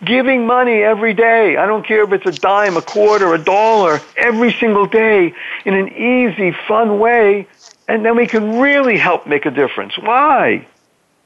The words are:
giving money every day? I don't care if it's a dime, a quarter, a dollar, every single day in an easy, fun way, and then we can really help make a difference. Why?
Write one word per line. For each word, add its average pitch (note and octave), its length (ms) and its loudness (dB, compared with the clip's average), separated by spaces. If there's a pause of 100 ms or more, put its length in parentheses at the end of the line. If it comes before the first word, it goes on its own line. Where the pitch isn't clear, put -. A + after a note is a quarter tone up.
giving B3 420 0
money A#3+ 360 0
every G#3+ 320 0
day? A3+ 420 2
I D#3+ 100 0
don't G#3+ 200 -4
care G#3+ 160 0
if G3+ 100 0
it's F#3+ 140 -2
a F3+ 60 -2
dime, G3 440 0
a D#3+ 60 -4
quarter, G#3 500 0
a E3 60 0
dollar, F#3+ 640 0 (140)
every A#3 360 0
single G3+ 340 0
day A3 460 2 (320)
in G3 100 -2
an G3 200 -2
easy, A3 580 -2 (140)
fun G#3+ 320 0
way, G#3+ 480 2 (400)
and A3 180 -2
then A3+ 120 2
we A#3 100 2
can A3 320 -2
really C4+ 400 2
help D#3+ 280 -2
make D3 200 -2
a D3+ 40 -4
difference. A#2+ 460 -4
Why? G#3+ 680 0 (600)